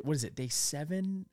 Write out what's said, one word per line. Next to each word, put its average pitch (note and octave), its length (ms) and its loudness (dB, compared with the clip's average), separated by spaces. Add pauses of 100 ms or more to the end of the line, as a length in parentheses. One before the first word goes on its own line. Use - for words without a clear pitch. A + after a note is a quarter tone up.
what D3 100 4
is B2+ 80 0
it, - 120 -4
day B2+ 120 -2
seven F#3 840 0